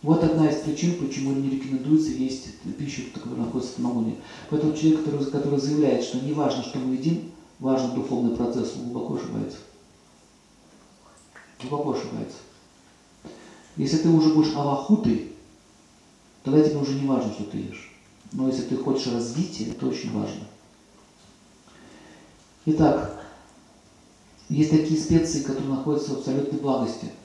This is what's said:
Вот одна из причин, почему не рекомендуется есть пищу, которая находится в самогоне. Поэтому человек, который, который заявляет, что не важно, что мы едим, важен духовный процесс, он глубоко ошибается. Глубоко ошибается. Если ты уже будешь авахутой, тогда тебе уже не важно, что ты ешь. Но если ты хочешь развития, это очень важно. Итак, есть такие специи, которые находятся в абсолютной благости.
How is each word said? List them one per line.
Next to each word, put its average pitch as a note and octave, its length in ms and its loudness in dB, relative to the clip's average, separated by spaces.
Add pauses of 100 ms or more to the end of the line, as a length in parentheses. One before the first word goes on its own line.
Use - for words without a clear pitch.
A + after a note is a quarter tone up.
Вот E3 220 4
одна D#3 260 6
из D3 120 0
причин, E3+ 440 0
почему C3+ 280 -2
не C3+ 160 0
рекомендуется C3+ 600 2
есть C3 420 -4 (240)
пищу, C#3 240 -6 (120)
которая B2 280 -8
находится A#2 320 -4
в - 20 -12
самогоне. A#2+ 400 -2 (340)
Поэтому D3+ 240 2
человек, D#3 300 4
который, C#3 220 0
который C#3 340 0
заявляет, C3+ 460 2
что B2+ 140 -4
не D3 120 -4
важно, C#3+ 320 0
что - 160 -6
мы B2+ 140 -2
едим, D#3 380 0 (280)
важен C3 360 0
духовный A#2+ 420 0
процесс, A#2+ 400 -2
он A#2+ 140 -8
глубоко - 240 -6
ошибается. - 420 -6 (2000)
Глубоко C#3+ 320 -2
ошибается. - 440 -6 (1400)
Если D#3 220 0
ты E3+ 120 4
уже D#3 240 6
будешь D3+ 220 4
авахутой, C#3+ 760 2 (1120)
тогда D3 180 6
тебе D3+ 160 4
уже C3+ 160 0
не C#3 120 -2
важно, A2+ 280 0
что G#2 120 -8
ты - 120 -8
ешь. - 340 -10 (400)
Но C3 160 -2
если C3 140 0
ты B2+ 160 -4
хочешь C3 340 -2
развития, A#2 600 -4
это C3+ 160 -8
очень A#2+ 260 -4
важно. G#2 320 -6 (2250)
Итак, D#3 560 2 (1300)
есть D3+ 240 2
такие - 280 4
специи, D#3 440 2
которые C3+ 260 -4
находятся C#3 420 -2
в C3 80 -4
абсолютной C#3 400 -2
благости. A#2+ 520 -2 (140)